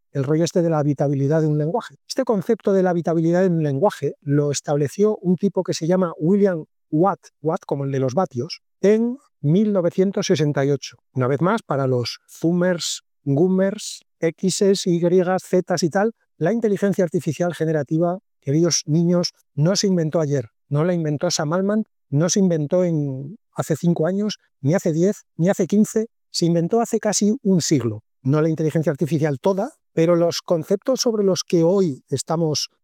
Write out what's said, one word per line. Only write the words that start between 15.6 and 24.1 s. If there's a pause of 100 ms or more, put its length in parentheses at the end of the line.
y
tal, (240)
la
inteligencia
artificial
generativa, (220)
queridos
niños, (200)
no
se
inventó
ayer, (200)
no
la
inventó
Sam
Altman, (260)
no
se
inventó
en, (160)
hace
cinco
años, (240)